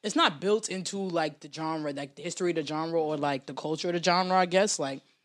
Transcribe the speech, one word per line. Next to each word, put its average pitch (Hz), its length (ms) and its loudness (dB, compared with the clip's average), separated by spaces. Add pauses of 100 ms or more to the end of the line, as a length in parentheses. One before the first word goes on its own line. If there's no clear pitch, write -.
it's - 120 -2
not 190 240 4
built 214 280 2
into, 190 300 -4
like, 165 420 -2
the 147 120 -16
genre, 160 400 -4
like, 143 240 -10
the 143 60 -14
history 175 280 -2
of 165 60 -2
the 151 100 -2
genre 160 340 0
or, 151 160 0
like, 143 300 -2
the 139 80 -10
culture 156 340 -4
of 175 60 0
the 170 80 -2
genre, 185 340 4
I 185 100 6
guess. 190 340 4
Like, 139 200 -4 (240)